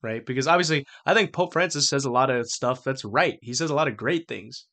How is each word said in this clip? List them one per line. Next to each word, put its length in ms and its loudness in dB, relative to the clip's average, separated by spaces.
right? 240 -6
Because 220 -2
obviously, 380 2
I 80 2
think 200 2
Pope 200 -2
Francis 360 0
says 160 0
a 60 -2
lot 200 4
of 160 0
stuff 360 -2
that's 220 -4
right. 380 2
He 100 -8
says 160 -2
a 60 0
lot 140 2
of 80 -8
great 300 -2
things 460 -12